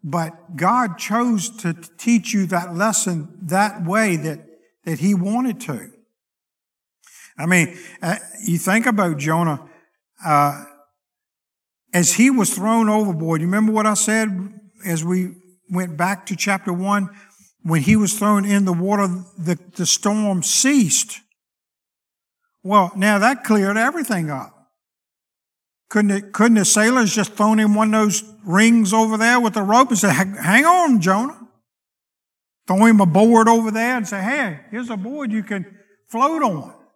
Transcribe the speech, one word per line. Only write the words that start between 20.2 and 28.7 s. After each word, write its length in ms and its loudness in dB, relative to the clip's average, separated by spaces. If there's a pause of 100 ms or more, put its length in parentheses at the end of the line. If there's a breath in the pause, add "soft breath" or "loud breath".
ceased. 760 0 (1400)
Well, 320 2
now 240 2
that 240 2
cleared 360 2
everything 500 -2
up. 260 -10 (1300)
Couldn't 220 0
it, 220 -6
couldn't 260 4
the 80 2
sailors 480 2
just 180 -2
thrown 260 2
him 160 2
one 200 0
of 60 4
those 220 0 (220)
rings 480 4